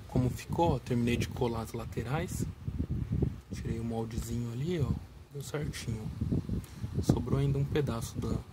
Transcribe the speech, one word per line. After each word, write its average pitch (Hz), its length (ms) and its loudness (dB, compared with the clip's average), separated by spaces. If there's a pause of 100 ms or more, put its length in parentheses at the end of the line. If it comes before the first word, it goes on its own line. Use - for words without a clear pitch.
como 127 200 6
ficou, 160 480 4
ó, - 20 2
terminei 120 380 2
de 107 100 2
colar 117 360 0
as 113 100 -8
laterais. 120 720 -2 (1080)
Tirei 117 280 -2
o 113 40 -4
moldezinho 117 680 -2
ali, 156 260 0
ó, 120 120 2 (420)
deu 139 100 -8
certinho. - 640 -4 (960)
Sobrou 123 360 4
ainda 139 200 4
um 139 60 2
pedaço 120 560 0
da, 113 180 0 (140)